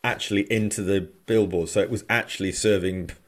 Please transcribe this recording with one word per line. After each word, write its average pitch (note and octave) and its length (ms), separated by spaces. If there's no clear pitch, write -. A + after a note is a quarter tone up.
actually G#2 400
into G#2+ 300
the F#2+ 260
billboard, F#2 420
so G#2 120
it F#2 80
was A2 220
actually G2 420
serving F#2 580